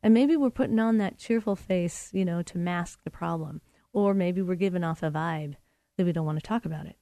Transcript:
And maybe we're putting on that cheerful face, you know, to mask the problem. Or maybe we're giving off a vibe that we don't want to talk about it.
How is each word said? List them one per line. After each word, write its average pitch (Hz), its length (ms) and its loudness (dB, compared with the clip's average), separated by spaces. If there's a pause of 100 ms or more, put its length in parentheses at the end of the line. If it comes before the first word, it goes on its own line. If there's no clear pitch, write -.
And 214 100 8
maybe 285 220 6
we're 277 140 4
putting 226 300 0
on 226 180 2
that 202 200 -2
cheerful 220 380 0
face, 175 580 -4
you 190 100 0
know, 175 200 0
to - 140 -8
mask 175 460 -4
the 170 60 -8
problem. 160 520 -6 (320)
Or 202 200 2
maybe 180 280 0
we're 185 140 0
giving 180 280 0
off 165 200 -2
a 156 80 0
vibe 156 440 -4 (420)
that 185 80 2
we 175 60 2
don't 160 140 0
want 151 120 -2
to - 100 -8
talk 233 180 -2
about 156 200 -8
it. - 160 -18